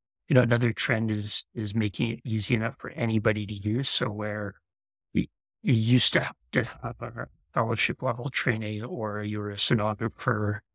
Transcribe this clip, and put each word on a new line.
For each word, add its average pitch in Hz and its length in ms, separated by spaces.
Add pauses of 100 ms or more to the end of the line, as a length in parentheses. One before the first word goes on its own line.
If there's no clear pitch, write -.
(280)
you 156 60
know, 127 80
another 117 320
trend 113 380
is, 104 420
is 107 220
making 113 380
it - 100
easy 110 320
enough 113 240
for - 120
anybody 110 540
to 101 80
use. 107 340
So - 200
where 104 480 (580)
we, - 160 (320)
you 175 120
used 120 400
to - 80
have - 140 (180)
to 120 100
have 117 380
a 117 260 (260)
fellowship 113 480
level 123 280
trainee, 110 520
or 107 420
you 104 160
were 104 120
a 101 40
sonographer 107 1040 (160)